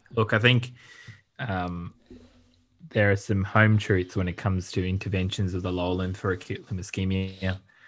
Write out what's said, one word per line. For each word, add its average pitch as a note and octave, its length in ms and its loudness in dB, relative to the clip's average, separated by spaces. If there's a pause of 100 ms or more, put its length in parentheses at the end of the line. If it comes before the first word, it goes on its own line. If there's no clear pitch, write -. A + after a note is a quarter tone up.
(160)
Look, A2 160 2
I A2+ 80 4
think, B2 320 4 (680)
um, F2+ 560 -6 (960)
there G2+ 220 4
are G2+ 40 4
some G2+ 280 0
home G#2+ 340 6
truths F#2+ 400 0
when F#2 100 0
it F2 80 -6
comes F#2 360 -2
to F#2 160 -2
interventions F#2+ 680 -2
of F2+ 100 -4
the F#2 80 -4
lower F2+ 220 0
limb F#2 200 -2
for F#2+ 180 -4
acute - 380 -8
limb F#2+ 100 -6
ischemia. F#2+ 800 -4 (300)